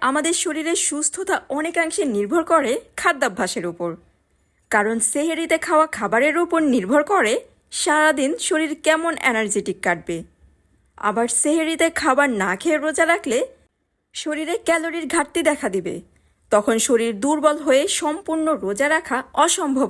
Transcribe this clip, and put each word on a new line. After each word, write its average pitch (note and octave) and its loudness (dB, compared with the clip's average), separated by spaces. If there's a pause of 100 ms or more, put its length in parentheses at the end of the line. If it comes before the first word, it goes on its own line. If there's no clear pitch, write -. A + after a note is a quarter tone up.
আমাদের D4+ 0
শরীরের D#4+ -2
সুস্থতা E4 -2 (140)
অনেকাংশে D#4+ -2
নির্ভর G#3+ 0
করে D4+ 2 (240)
খাদ্যাভ্যাসের A#3+ -2
উপর। E3+ -6 (840)
কারণ G#3+ 2
সেহরিতে D#4+ 0
খাওয়া D#4+ 2
খাবারের A#3+ 0
উপর E4+ 0
নির্ভর B3 2
করে D4 2 (380)
সারাদিন D4+ 2
শরীর D#4 0 (120)
কেমন D#4+ 2 (100)
এনার্জেটিক G#3 -2
কাটবে। F3 -2 (800)
আবার A#3 0
সেহরিতে D#4+ 0
খাবার C#4+ 4
না F#3+ 0
খেয়ে D4+ 0
রোজা D#4 0
রাখলে D4 0 (760)
শরীরে D#4 -4
ক্যালোরির E4 -2
ঘাটতি D4+ -2
দেখা D4 0
দিবে। F#3 -4 (560)
তখন G#3+ 4
শরীর A#3 2
দুর্বল D4 2
হয়ে C#4+ 4 (100)
সম্পূর্ণ D#4+ -2
রোজা G3+ -2
রাখা D#4 -2 (180)
অসম্ভব C#4+ 2